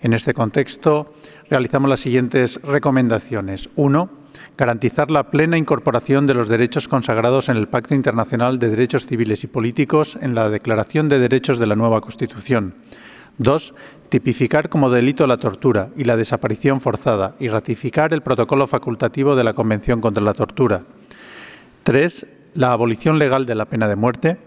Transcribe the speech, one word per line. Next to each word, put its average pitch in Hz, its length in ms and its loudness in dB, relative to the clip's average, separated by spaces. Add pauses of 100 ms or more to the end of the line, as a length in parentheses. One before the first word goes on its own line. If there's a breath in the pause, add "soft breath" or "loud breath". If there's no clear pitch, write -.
En 120 120 2
este 117 220 0
contexto, 147 800 -2 (340 loud breath)
realizamos 135 400 0
las 131 120 0
siguientes 123 600 0
recomendaciones. 123 1120 -2
Uno, 151 340 2 (480 loud breath)
garantizar 127 540 0
la 147 200 0
plena 160 260 2
incorporación 139 720 0
de 139 60 2
los 120 160 0
derechos 117 400 0
consagrados 123 580 0
en 131 80 0
el 107 140 -2
Pacto 123 260 -2
Internacional 123 640 0
de 120 100 2
Derechos 123 360 0
Civiles 113 400 -2
y - 20 -12
Políticos 131 760 -2
en 127 140 -2
la 110 140 2
Declaración 110 580 -2
de 139 120 4
Derechos 127 380 2
de 117 100 2
la 104 80 2
nueva 113 260 2
Constitución. 110 760 -4 (600 loud breath)
Dos, 135 360 0 (360 loud breath)
tipificar 131 580 0
como 139 220 2
delito 127 380 2
la 123 100 2
tortura 107 580 -2
y 147 80 -6
la 123 140 2
desaparición 135 640 -2
forzada 104 580 -2
y 123 80 -4
ratificar 117 680 -2
el 151 80 -2
protocolo 127 460 0
facultativo 135 720 -2
de 127 80 2
la 110 80 0
Convención 113 480 -2
contra 107 220 0
la 104 100 2
Tortura. 104 500 0 (1000 loud breath)
Tres, 147 440 0 (260)
la 123 200 2
abolición 120 460 0
legal 135 260 2
de 120 100 -4
la 107 100 -2
pena 110 220 -2
de 101 80 0
muerte. 123 520 0